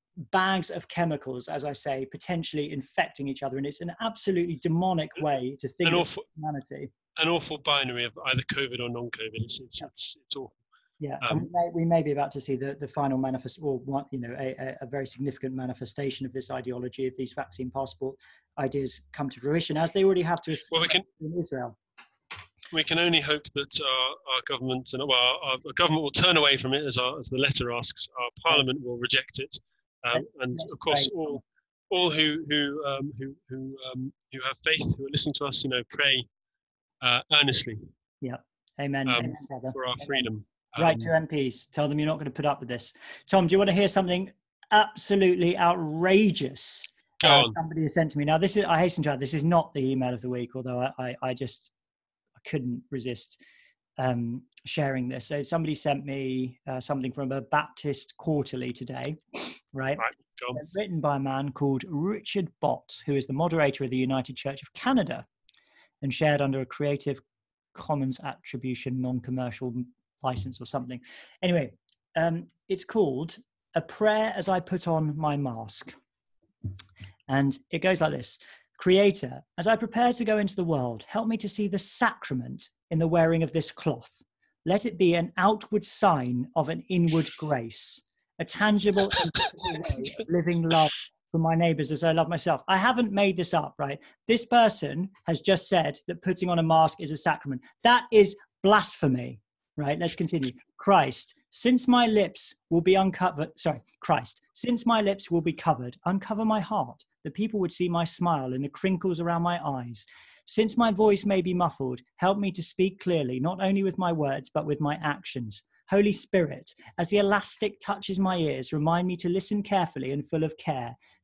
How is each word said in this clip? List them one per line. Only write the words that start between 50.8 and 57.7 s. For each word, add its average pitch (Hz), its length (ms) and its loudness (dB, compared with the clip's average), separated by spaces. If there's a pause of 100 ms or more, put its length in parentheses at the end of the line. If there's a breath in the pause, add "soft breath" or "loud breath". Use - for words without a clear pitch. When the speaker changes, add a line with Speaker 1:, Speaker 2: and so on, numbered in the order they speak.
Speaker 1:
I, 135 180 -2
I, 127 160 -8 (140)
I 127 40 -4
just, - 380 -10 (640)
I - 140 -20
couldn't 123 320 -4 (100)
resist, 123 500 -8 (560 soft breath)
um, 123 440 -2 (240)
sharing 135 420 -2
this. 127 200 -6
So 147 140 -4
somebody 156 340 -2
sent 143 300 -2
me, 131 640 -4
uh, 131 120 -6
something 131 340 -4
from 135 180 -4
a 135 100 -4
Baptist - 760 -4